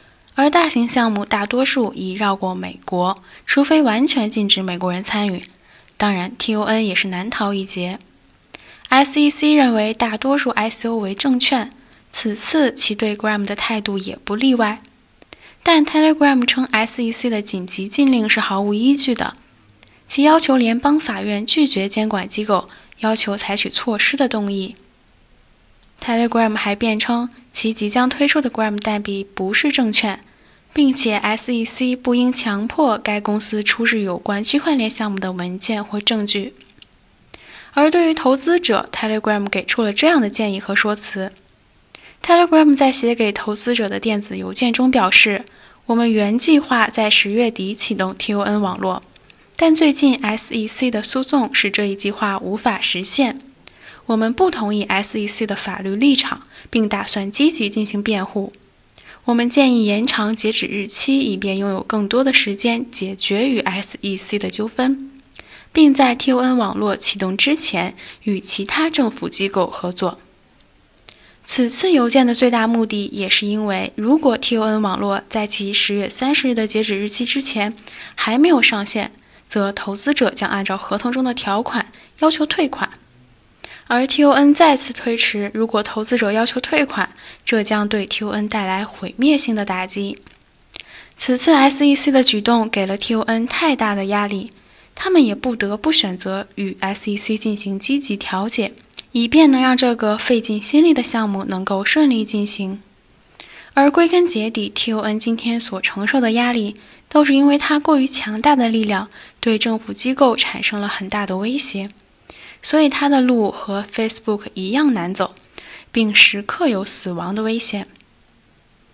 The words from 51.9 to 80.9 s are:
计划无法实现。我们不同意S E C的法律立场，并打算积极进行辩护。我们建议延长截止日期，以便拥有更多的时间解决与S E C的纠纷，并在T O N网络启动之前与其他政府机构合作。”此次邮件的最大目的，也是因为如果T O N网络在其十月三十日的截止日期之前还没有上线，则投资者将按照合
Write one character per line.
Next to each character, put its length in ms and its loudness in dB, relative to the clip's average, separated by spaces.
计 160 -4
划 280 -2
无 180 -6
法 240 -2
实 240 -4
现。 360 -2
我 100 0
们 160 2
不 180 2
同 240 -2
意 80 0
S 380 -4
E 80 -4
C 180 -4
的 80 -4
法 240 -8
律 160 -6
立 220 4
场， 260 -2
并 200 0
打 160 -4
算 260 -2
积 220 2
极 180 -4
进 160 -2
行 160 -4
辩 240 -4
护。 260 -6
我 80 0
们 160 2
建 240 4
议 140 2
延 180 0
长 300 0
截 160 -2
止 160 -2
日 220 -8
期， 320 2
以 160 -2
便 200 -4
拥 140 -2
有 120 -4
更 260 -2
多 160 2
的 80 2
时 240 2
间 340 -2
解 240 -8
决 340 -2
与 120 0
S 400 -6
E 160 -4
C 220 -6
的 120 -6
纠 160 -4
纷， 460 -2
并 220 6
在 220 4
T 160 0
O 80 2
N 180 2
网 180 -2
络 200 -2
启 220 0
动 180 -2
之 180 2
前 400 -4
与 160 -2
其 240 -4
他 260 -2
政 180 2
府 200 -8
机 200 -4
构 200 0
合 240 -8
作。” 260 -4
此 260 0
次 220 2
邮 180 4
件 160 6
的 80 2
最 160 4
大 160 0
目 180 2
的， 220 -4
也 200 -6
是 200 0
因 180 -2
为 320 -4
如 220 2
果 180 2
T 220 -2
O 60 0
N 180 0
网 180 -2
络 300 -2
在 160 -4
其 260 -4
十 220 0
月 120 -2
三 280 -2
十 160 0
日 40 0
的 120 0
截 160 0
止 160 -2
日 100 -4
期 160 -4
之 160 -2
前 340 -2
还 220 -2
没 120 6
有 120 6
上 240 2
线， 280 -4
则 260 -2
投 240 -8
资 160 0
者 180 2
将 200 -4
按 120 -2
照 140 -4
合 220 -4